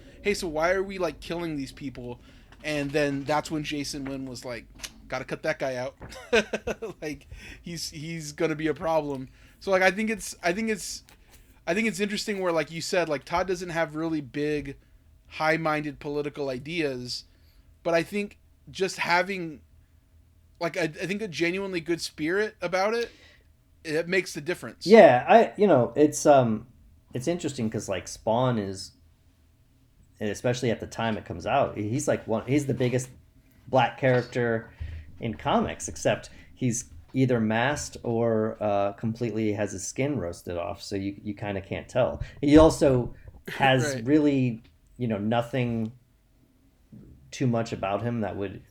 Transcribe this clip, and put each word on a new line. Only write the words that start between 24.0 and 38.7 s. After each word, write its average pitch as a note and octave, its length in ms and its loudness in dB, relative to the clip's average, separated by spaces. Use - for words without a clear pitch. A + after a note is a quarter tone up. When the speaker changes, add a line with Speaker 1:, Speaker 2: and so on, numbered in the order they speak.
Speaker 1:
makes F#3 260 0
the E3 80 -8
difference. C#3+ 460 -6
Speaker 2:
Yeah, E3 400 10
I, G#3 300 8
you G3+ 100 6
know, B2+ 280 6
it's, D3 300 4
um, B2 420 6
it's C3 140 -4
interesting D3 420 -2
'cause, G#2+ 180 -6
like, F#2 200 -4
Spawn A#2+ 500 2
is, G2 340 -6
and G#2+ 100 -2
especially B2 420 0
at G#2 80 -2
the F#2+ 80 -10
time A2+ 300 -4
it E2+ 80 -10
comes F2 200 -10
out, A#2 320 0
he's, A2 300 -4
like, A#2+ 200 -2
one, G#2+ 200 -2
he's C#3 180 0
the C3 80 -2
biggest B2+ 360 -2
black B2 320 2
character A#2+ 680 0
in A2+ 160 -4
comics, C#3+ 520 -2
except - 420 -2
he's A#2 300 -2
either B2+ 240 4
masked A#2 600 0
or, A2+ 580 0
uh, G2+ 340 0